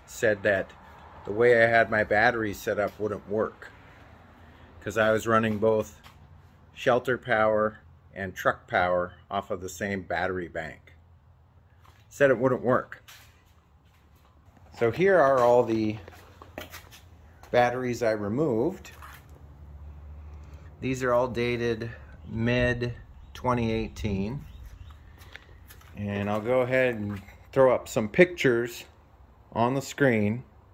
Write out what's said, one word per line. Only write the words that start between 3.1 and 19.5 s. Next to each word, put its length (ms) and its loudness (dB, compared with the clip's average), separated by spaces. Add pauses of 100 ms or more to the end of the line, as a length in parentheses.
work, 400 -4 (1120)
'cause 160 -8
I 140 4
was 160 0
running 320 2
both 420 0 (720)
shelter 460 0
power 640 0 (340)
and 200 -8
truck 320 -4
power 460 0 (180)
off 200 -4
of 100 -6
the 80 -10
same 340 -6
battery 460 -4
bank. 460 -14 (1120)
Said 220 4
it 80 4
wouldn't 240 0
work. 400 0 (1800)
So 120 2
here 280 4
are 220 4
all 240 6
the 340 -2 (1500)
batteries 520 0
I 100 2
removed. 800 -2 (1900)